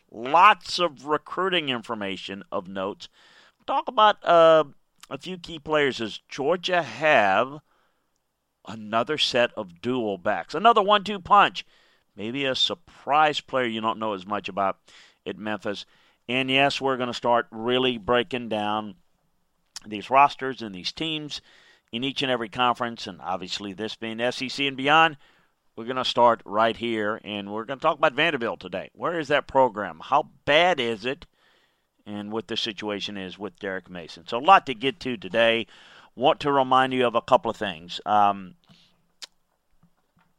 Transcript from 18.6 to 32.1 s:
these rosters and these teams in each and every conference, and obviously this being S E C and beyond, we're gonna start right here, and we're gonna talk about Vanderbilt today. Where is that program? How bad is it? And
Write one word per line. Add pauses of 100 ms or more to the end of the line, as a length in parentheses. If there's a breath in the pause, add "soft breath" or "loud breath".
these
rosters
and
these
teams (500 soft breath)
in
each
and
every
conference,
and
obviously
this
being
S
E
C
and
beyond, (580 soft breath)
we're
gonna
start
right
here,
and
we're
gonna
talk
about
Vanderbilt
today.
Where
is
that
program?
How (160)
bad
is
it? (800)
And